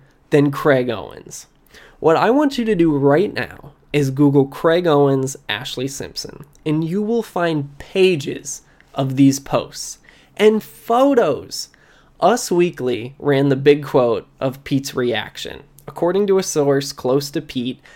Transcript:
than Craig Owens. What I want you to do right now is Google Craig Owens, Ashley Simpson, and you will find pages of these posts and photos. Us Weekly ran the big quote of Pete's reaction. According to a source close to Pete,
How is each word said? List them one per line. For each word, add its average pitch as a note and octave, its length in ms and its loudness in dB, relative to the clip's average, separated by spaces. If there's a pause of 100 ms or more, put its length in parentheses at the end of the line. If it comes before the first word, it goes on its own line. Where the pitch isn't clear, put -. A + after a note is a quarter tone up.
(300)
than C#3+ 220 4
Craig C3 400 2
Owens. - 560 -14 (520)
What D#3+ 160 4
I E3 140 2
want C4+ 300 2
you A#3 60 -2
to A3 100 0
do E3 200 2
right C#3+ 380 2
now - 400 -10 (180)
is C#3+ 200 0
Google C#3 340 4
Craig E3 400 0
Owens, C#3 500 2 (140)
Ashley B2+ 380 -6
Simpson, - 580 -14 (180)
and D#3 240 -2
you F3+ 140 -4
will A3 220 -2
find E3 560 -4
pages F3+ 840 -2 (320)
of C3+ 220 -4
these C3+ 240 6
posts - 580 -6 (400)
and G#3+ 240 4
photos. A#3 1080 0 (500)
Us A3 320 2
Weekly C3 640 -2
ran C#3 320 2
the C#3 60 2
big D3 280 2
quote A#2+ 440 0 (120)
of C3+ 240 -6
Pete's C3+ 300 -4
reaction. - 680 -6 (240)
According F#3 400 -2
to F#3+ 100 4
a F#3+ 60 0
source C#3 480 0
close C#3 400 -2
to E3 100 -6
Pete, B2+ 400 -8 (140)